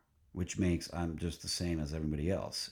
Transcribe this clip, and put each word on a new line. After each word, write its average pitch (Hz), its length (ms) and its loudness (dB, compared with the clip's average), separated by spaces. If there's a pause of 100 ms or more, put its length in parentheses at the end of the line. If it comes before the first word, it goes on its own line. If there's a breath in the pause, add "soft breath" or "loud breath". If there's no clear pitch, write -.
(320)
which - 260 -2
makes 87 360 4
I'm 82 240 0
just 82 240 -2
the - 80 -6
same 85 320 0
as 76 120 -2
everybody 78 380 0
else. - 400 -2